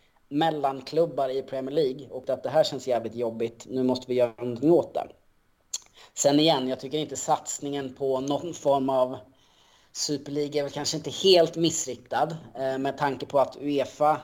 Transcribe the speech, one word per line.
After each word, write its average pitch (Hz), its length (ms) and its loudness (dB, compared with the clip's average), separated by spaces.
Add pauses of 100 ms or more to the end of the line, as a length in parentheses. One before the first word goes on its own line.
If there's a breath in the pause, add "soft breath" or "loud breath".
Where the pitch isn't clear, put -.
(300)
mellanklubbar 143 1000 0
i 131 120 -2
Premier 131 340 -6
League 139 340 0
och 127 200 -8
att 127 140 -2
det 123 60 -4
här 151 140 6
känns 131 240 -6
jävligt 113 280 -2
jobbigt, 113 540 -4
nu 131 140 0
måste 127 240 0
vi 127 80 -2
göra 120 220 4
någonting 123 340 2
åt 156 220 4
det. 139 140 -4 (1080 soft breath)
Sen 143 260 4
igen, 151 280 4
jag 131 120 -4
tycker 139 180 -6
inte 147 180 -6
satsningen 143 800 -4
på 135 260 0
någon 143 340 -2
form 139 360 2
av 127 280 2 (760 soft breath)
Super 143 380 -6
League 147 280 -2
är 143 40 2
väl 139 80 -6
kanske 147 260 -4
inte 160 120 -8
helt 170 460 6
missriktad, 156 800 -2 (200)
eh, 131 200 -2
med 139 200 -2
tanke 139 280 -2
på 143 140 0
att - 220 0
uefa 147 640 0